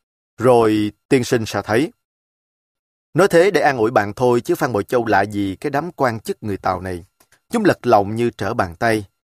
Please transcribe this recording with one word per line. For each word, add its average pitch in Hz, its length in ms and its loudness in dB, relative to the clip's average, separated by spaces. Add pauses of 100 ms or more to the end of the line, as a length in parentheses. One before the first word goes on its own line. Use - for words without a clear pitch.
(380)
Rồi 110 540 4 (160)
tiên 127 160 2
sinh 110 220 -2
sẽ 101 160 -6
thấy." 135 300 -2 (1200)
Nói 185 140 4
thế 175 220 4
để 160 100 2
an 139 180 2
ủi 110 120 2
bạn 104 220 0
thôi, 123 280 0
chứ 170 140 -4
Phan 143 180 -4
Bội 101 120 -2
Châu 120 220 -2
lạ 101 180 2
gì 101 360 -4
cái 151 100 -6
đám 151 220 -6
quan 113 280 -2
chức - 220 -10
người 101 140 -6
Tàu 92 240 -4
này. 90 240 -10 (460)
Chúng 226 140 -2
lật 135 220 0
lọng 107 300 2
như 120 140 -2
trở 107 240 -6
bàn 95 220 -4
tay, 110 280 -2 (300)